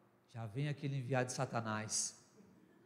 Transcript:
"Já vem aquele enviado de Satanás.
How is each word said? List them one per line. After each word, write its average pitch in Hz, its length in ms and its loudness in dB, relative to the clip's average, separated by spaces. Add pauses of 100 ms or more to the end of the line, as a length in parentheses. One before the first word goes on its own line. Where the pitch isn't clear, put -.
(340)
"Já 113 100 -6
vem 127 240 -2
aquele 139 300 -2
enviado 127 300 2
de 123 40 -4
Satanás. 110 880 0 (640)